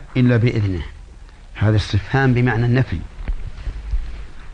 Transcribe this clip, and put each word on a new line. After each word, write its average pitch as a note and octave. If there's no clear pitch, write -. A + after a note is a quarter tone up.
إلا B2
بإذنه؟" G#2
هذا G#2+
استفهام B2
بمعنى B2
النفي، A#2+